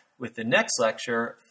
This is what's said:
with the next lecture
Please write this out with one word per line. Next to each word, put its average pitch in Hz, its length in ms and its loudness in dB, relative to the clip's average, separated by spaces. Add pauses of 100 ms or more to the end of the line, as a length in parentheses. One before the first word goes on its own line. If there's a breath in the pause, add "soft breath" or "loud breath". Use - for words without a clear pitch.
(200 soft breath)
with 120 160 -10
the 113 80 -8
next 180 360 2
lecture 117 580 0 (140)